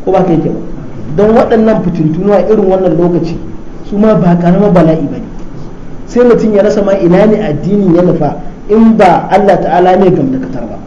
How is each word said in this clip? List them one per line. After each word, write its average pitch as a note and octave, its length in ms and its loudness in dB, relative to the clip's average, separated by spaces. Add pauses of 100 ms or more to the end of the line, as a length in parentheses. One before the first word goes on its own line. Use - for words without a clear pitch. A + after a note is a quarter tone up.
Ko F#3 80 -2
ba F#3 140 2
ka F3+ 80 0
yake D3 160 0
ba? - 100 -6 (560)
Don G#3+ 220 2
waɗannan A3 460 2
fitintunu F3 500 0
a F#3+ 80 2 (100)
irin G#3 160 2
wannan F#3 300 0
lokaci, F3 400 -2 (500)
su G3+ 100 -6
ma G#3+ 180 4
ba F3 200 2
ƙaramin F3 380 2
bala'i D#3+ 340 2
ba - 160 -6
ne. - 40 -12 (760)
Sai A#3+ 200 0
mutum A3 280 2
ya G3 100 2
rasa G#3 200 0
ma G3 160 0
ina F3 280 2
ne G#3+ 120 2
addini E3+ 560 0
ya F3 60 2
nufa D#3 340 0 (340)
in A3 260 4
ba F3+ 340 2
Allah F#3+ 300 2
ta'ala F3+ 380 2
ne F#3+ 120 4
gamdakatar - 600 -2
ba. - 180 -12